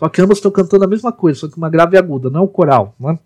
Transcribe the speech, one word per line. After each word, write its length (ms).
Só 80
que 100
ambas 200
estão 100
cantando 340
a 40
mesma 240
coisa, 300
só 60
que 100
uma 120
grave 260
e 40
aguda, 320
não 80
é 40
o 40
coral, 520
né? 260